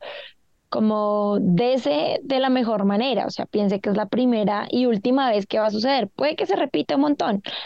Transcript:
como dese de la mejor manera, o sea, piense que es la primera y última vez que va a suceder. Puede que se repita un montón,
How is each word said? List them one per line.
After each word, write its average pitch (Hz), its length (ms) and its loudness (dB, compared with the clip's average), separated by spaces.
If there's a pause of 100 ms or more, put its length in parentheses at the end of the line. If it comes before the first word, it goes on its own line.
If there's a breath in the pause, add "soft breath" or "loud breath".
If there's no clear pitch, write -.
(680 loud breath)
como 208 720 0
dese 247 840 0
de 262 180 0
la 262 100 2
mejor 226 340 0
manera, 208 420 0
o - 40 -6
sea, - 160 -8
piense 202 340 0
que 208 100 -4
es 196 60 0
la 214 100 0
primera 214 640 0
y 254 160 2
última 247 440 2
vez 208 160 0
que 220 120 -2
va 214 80 2
a 214 40 0
suceder. 220 400 0
Puede 302 260 -2
que 392 100 -2
se 370 100 0
repita 302 400 -2
un 277 60 4
montón, 277 400 0 (240 loud breath)